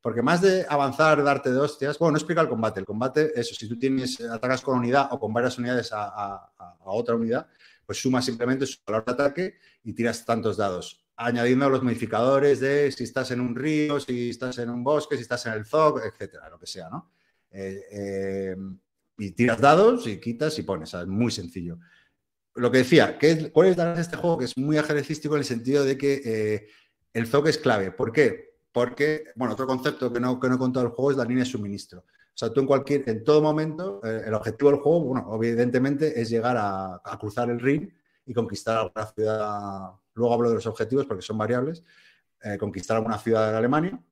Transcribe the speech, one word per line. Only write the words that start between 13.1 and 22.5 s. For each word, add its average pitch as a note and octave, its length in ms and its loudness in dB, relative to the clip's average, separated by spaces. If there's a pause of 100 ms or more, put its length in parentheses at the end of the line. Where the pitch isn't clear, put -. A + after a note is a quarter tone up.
en B2 100 -2
un A#2+ 140 -4
río, D3+ 440 0
si A#2+ 300 -4
estás B2+ 300 -8
en A#2+ 100 -6
un A#2+ 140 -6
bosque, D3 320 0
si B2 80 -6
estás B2 240 -6
en A2 60 -4
el G#2+ 120 -6
zog, D3+ 400 2
etcétera, E2+ 440 -12
lo D#2+ 100 -20
que - 80 -20
sea, E2+ 220 -14
¿no? C3+ 220 -12 (400)
Eh, F#2+ 300 -10 (100)
eh, G2 640 -6 (600)
y G2+ 140 -8
tiras A#2+ 280 2
dados G3 480 6
y G2+ 120 -4
quitas C#3+ 400 -4
y F#2+ 40 -6
pones, E2 280 -4
¿sabes? F2+ 160 -8
Muy G#2 240 0
sencillo. E2+ 480 -10 (760)